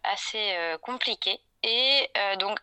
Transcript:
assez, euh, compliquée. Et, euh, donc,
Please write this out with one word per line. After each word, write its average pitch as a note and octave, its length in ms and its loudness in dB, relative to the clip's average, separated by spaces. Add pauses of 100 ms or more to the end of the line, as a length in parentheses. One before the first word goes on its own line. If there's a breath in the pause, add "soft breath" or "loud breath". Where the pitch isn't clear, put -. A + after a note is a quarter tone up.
assez, G#3 540 -2
euh, E3 220 -2
compliquée. A#3+ 600 -2 (240)
Et, C4 540 2
euh, G3 200 2
donc, G3 260 -2